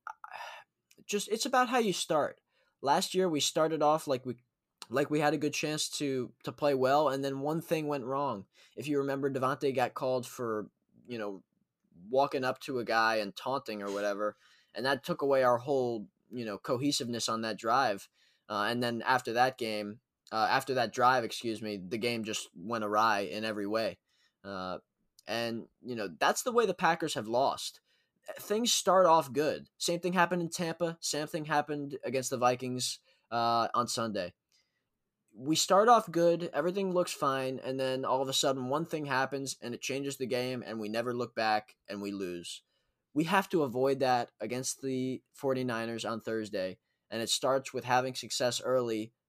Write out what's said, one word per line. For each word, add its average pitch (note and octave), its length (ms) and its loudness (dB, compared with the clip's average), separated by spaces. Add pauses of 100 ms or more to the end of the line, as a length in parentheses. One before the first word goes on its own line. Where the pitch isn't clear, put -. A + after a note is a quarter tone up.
(1040)
just, - 240 -4
it's A3 160 -2
about B3 240 4
how B3+ 100 4
you G#3 140 2
start. - 440 0 (440)
Last D#3+ 340 2
year F#3 140 4
we D3+ 100 0
started D#3 420 2
off D3+ 260 4
like B2+ 180 0
we, B2 100 -4 (540)
like C3+ 200 2
we D3+ 100 2
had D3 140 4
a D#3 40 0
good D3 160 0
chance D3+ 440 -2
to, C3+ 340 -2 (120)
to C#3+ 80 -6
play D3 220 2
well, C3+ 360 4
and C3+ 160 -2
then C3+ 160 -4
one D#3 200 -2
thing D#3 260 -2
went C#3+ 180 -4
wrong. C3 400 -4 (320)
If B2+ 100 -8
you C#3+ 120 2
remember, C#3 300 0
Davante C3+ 460 0
got B2 200 2
called B2+ 300 -2
for, A2 420 -6 (400)
you A#2+ 100 -8
know, G2+ 240 -6 (680)
walking C3+ 360 2
up C3 160 -2
to C3 180 -4
a A2 60 -4
guy A2+ 300 4
and G#2 200 -2
taunting B2+ 460 -6
or G2+ 100 -4
whatever, G2+ 460 -2 (380)
and A#2 100 -6
that C3+ 180 0
took D#3+ 200 -4
away C3+ 200 4
our B2 140 6
whole, A#2+ 500 -2 (240)
you A#2 140 -8
know, G2+ 120 -6
cohesiveness B2 720 -2
on A2+ 140 -2
that A2 160 -4
drive. A2+ 500 0 (400)
Uh, G#2 220 0
and A#2+ 120 0
then A#2+ 240 -2
after B2 280 2
that B2+ 240 2
game, G#2+ 420 -4 (320)
uh, G#2+ 180 2
after C3 260 0
that A#2 180 0
drive, B2 300 4
excuse A2 380 -6
me, G#2 160 -4
the F#2 200 -6
game A#2 260 -2
just G#2 320 -6
went G#2+ 280 -6
awry G#2+ 380 4
in G2 220 -6
every G#2 240 -4
way. G#2+ 300 -2 (460)
Uh, F#2 340 -8 (500)
and, A#2 380 -4 (180)
you A#2+ 120 -10
know, G2+ 140 -4 (100)
that's - 240 2
the B3+ 80 -4
way A#3 140 2
the F#3+ 80 -2
Packers E3 420 0
have A2 120 -4
lost. A#2 540 -2 (580)
Things A3+ 320 -2
start F#3 340 6
off D#3+ 280 6
good. A#2 340 0 (100)
Same F3 220 -2
thing F3+ 140 -2
happened F3 280 4
in E3+ 80 -2
Tampa. E3 500 -4
Same D3+ 280 -4
thing D3+ 180 -6
happened D3 600 -2
against B2 240 -2
the C3+ 80 -2
Vikings, B2 640 0 (320)
uh, A#2 420 2
on A#2 140 0
Sunday. G2+ 460 -2 (1080)
We D3+ 160 0
start G3 320 6
off A3+ 240 6
good, E3+ 400 4
everything F#3 400 0
looks F3 220 0
fine, C3+ 500 -2
and C3 160 -4
then C3 260 -2
all B2+ 180 0
of C3 40 -2
a C3+ 60 -4
sudden C3+ 360 0
one D#3 180 0
thing D3+ 180 -6
happens C#3 560 -2
and A#2+ 140 -8
it - 60 -12
changes C#3 360 -6
the C3 80 -4
game, B2 400 -2
and A2+ 140 -6
we G#2+ 100 -6
never A#2 240 -2
look A#2+ 220 -6
back G#2+ 400 0 (120)
and G2+ 140 -8
we G2+ 100 -4
lose. F2+ 520 -8 (500)
We D3+ 120 2
have G3 240 2
to E3+ 120 2
avoid C3+ 380 2
that B2 320 2 (100)
against B2 400 -6
the C3 400 -4 (120)
forty-niners A#2 720 -2
on A2+ 160 -4
Thursday, G2+ 580 -4 (320)
and A2+ 100 -4
it G#2+ 80 -4
starts C3 420 0
with A#2+ 120 -6
having B2+ 320 0
success A#2+ 440 -2
early, A#2 520 0 (160)